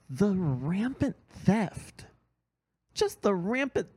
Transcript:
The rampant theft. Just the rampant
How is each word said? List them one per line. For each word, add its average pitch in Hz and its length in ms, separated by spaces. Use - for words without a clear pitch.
The 180 220
rampant 185 840
theft. - 760
Just - 280
the 302 140
rampant 240 600